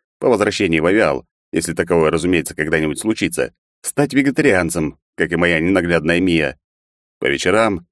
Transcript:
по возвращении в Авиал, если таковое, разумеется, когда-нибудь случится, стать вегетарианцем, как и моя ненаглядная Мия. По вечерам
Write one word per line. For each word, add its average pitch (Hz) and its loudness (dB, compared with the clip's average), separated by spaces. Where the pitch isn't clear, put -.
по 151 0
возвращении 101 0
в 80 0
Авиал, 87 2
если 82 -4
таковое, 85 0
разумеется, 85 -2
когда-нибудь 78 -2
случится, 85 -4
стать - -2
вегетарианцем, 92 0
как 80 -2
и 85 -2
моя 85 2
ненаглядная 85 0
Мия. 80 0
По - -2
вечерам 92 0